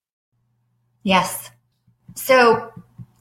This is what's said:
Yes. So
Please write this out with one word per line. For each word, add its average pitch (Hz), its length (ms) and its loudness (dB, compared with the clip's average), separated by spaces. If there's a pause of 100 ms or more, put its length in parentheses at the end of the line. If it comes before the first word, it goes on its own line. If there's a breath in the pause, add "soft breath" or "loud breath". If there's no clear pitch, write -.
(1040)
Yes. - 480 -4 (680)
So 247 560 2 (480)